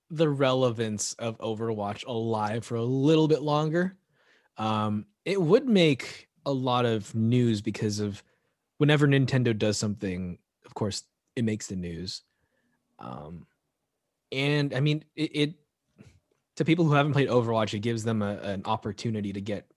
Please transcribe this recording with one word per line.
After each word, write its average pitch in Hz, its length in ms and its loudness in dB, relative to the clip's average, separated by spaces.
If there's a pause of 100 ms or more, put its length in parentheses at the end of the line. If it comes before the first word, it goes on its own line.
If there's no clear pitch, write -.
the 160 200 2
relevance 127 840 0
of 113 240 -8
Overwatch 107 680 -4
alive 113 600 -2
for 120 100 -6
a 117 80 -2
little 143 460 4
bit 151 120 2
longer. 151 540 0 (640)
Um, 107 480 -2 (180)
it 196 180 -2
would 208 260 4
make 170 600 2 (180)
a 143 60 -2
lot 127 340 0
of 110 300 -2
news 113 460 2
because 107 380 -4
of 104 240 -4 (540)
whenever 147 300 4
Nintendo 131 500 2
does 107 200 0
something, 92 600 -4 (280)
of - 80 -20
course, 104 300 -4 (340)
it 123 80 0
makes 107 220 -4
the 98 100 -6
news. 90 460 -8 (760)
Um, 73 480 -14 (880)
and, 143 400 0
I 127 80 -2
mean, 151 240 0 (100)
it, 156 180 -4
it, 147 200 0 (1040)
to 151 80 0
people 165 200 2
who 151 80 4
haven't 147 200 4
played 131 160 2
Overwatch, 113 440 0
it 104 60 -4
gives 113 240 -2
them 110 180 -2
a, 101 160 -2
an 95 280 -6
opportunity 107 680 -4
to 98 80 -8
get 101 260 -6 (120)